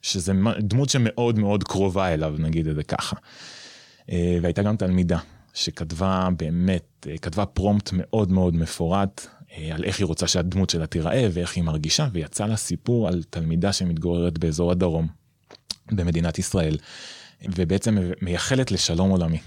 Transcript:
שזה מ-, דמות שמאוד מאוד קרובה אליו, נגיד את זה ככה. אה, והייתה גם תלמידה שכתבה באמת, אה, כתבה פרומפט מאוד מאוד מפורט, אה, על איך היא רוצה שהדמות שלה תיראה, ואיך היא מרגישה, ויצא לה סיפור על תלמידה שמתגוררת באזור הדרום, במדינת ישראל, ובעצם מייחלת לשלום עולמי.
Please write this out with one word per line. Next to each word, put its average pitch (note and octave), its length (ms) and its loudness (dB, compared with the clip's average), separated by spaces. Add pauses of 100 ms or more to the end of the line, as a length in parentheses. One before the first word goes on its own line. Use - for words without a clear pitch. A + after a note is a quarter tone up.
שזה F#2+ 300 -2
מ-, G2+ 280 2
דמות A#2 280 0
שמאוד A#2+ 500 2
מאוד G2+ 260 2
קרובה F#2+ 500 2
אליו, D#2 240 0
נגיד D#2+ 300 0
את D2+ 60 0
זה - 80 -2
ככה. - 340 -4 (960)
אה, F2 320 2
והייתה F2 200 0
גם G#2+ 140 2
תלמידה F#2 420 2 (360)
שכתבה F#2 840 -2
באמת, E2+ 760 -2
אה, D#2+ 80 -8
כתבה F#2+ 280 -2
פרומפט G2+ 460 0
מאוד F#2+ 400 0
מאוד F2+ 220 4
מפורט, F2 720 -2 (320)
אה, D#2+ 160 -8
על D#2 100 -6
איך G2+ 140 -4
היא G2 80 0
רוצה E2 200 -2
שהדמות F2+ 440 0
שלה D#2+ 160 -2
תיראה, F#2 460 2
ואיך F2 240 -4
היא F2 80 0
מרגישה, D#2+ 480 0
ויצא F2 340 -4
לה A2 100 0
סיפור A#2 520 0
על F2 220 0
תלמידה E2+ 420 0
שמתגוררת E2+ 680 0
באזור E2+ 320 2
הדרום, E2+ 360 2 (840)
במדינת E2+ 460 0
ישראל, E3 380 0 (800)
ובעצם F#2+ 420 2 (240)
מייחלת B2+ 480 0
לשלום F#2 400 2
עולמי. E2 360 2